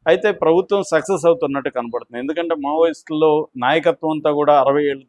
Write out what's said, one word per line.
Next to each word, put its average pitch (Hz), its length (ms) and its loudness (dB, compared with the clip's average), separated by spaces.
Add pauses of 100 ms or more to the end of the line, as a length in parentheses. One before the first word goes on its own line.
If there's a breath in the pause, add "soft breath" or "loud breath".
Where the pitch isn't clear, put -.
అయితే 185 240 4
ప్రభుత్వం 185 520 0
సక్సెస్ 165 440 0
అవుతున్నట్టు 139 420 0
కనబడుతుంది. 120 520 -8
ఎందుకంటే 165 340 -4
మావోయిస్టుల్లో 156 920 0 (100)
నాయకత్వం 156 540 0
అంతా 156 200 -2
కూడా 147 280 4
అరవై 139 260 2
ఏళ్ళు 135 240 -4